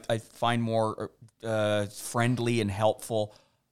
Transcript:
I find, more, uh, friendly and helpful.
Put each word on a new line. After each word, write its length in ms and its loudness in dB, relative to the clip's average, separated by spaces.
I 100 0
find, 420 -2
more, 500 0
uh, 440 0
friendly 720 0
and 100 0
helpful. 640 0